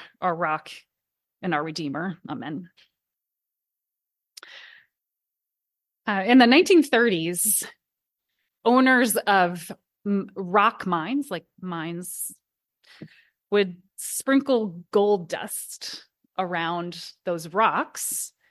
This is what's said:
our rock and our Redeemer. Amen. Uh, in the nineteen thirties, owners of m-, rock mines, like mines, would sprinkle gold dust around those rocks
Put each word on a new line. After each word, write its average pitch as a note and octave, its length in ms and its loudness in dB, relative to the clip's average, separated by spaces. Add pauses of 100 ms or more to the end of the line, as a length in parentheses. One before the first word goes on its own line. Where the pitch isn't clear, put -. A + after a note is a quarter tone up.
(200)
our F3 140 -2
rock D#3+ 360 -4 (720)
and F#3 100 -2
our D3+ 120 0
Redeemer. D#3+ 540 -6 (100)
Amen. D#3 420 -10 (3250)
Uh, G3 180 0
in B3 140 6
the A#3+ 80 8
nineteen D#4 380 6
thirties, G3 800 0 (1000)
owners B3 520 4
of F3+ 540 0 (340)
m-, G3 300 -2
rock G3+ 500 0
mines, F#3+ 460 -4
like E3+ 160 -8 (140)
mines, E3+ 720 -10 (1200)
would F#3+ 240 2 (200)
sprinkle A#3+ 960 -2
gold G3+ 380 2
dust - 800 -12 (300)
around E3+ 640 -4 (240)
those E3+ 240 -4
rocks - 840 -2 (180)